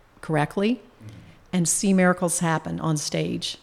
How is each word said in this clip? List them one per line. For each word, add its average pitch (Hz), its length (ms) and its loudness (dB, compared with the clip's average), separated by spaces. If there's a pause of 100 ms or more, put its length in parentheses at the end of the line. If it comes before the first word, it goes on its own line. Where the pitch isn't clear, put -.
(200)
correctly 196 640 0 (680)
and 175 160 2
see - 240 2
miracles 180 480 2
happen 165 400 -2
on 156 160 0
stage. 165 680 -4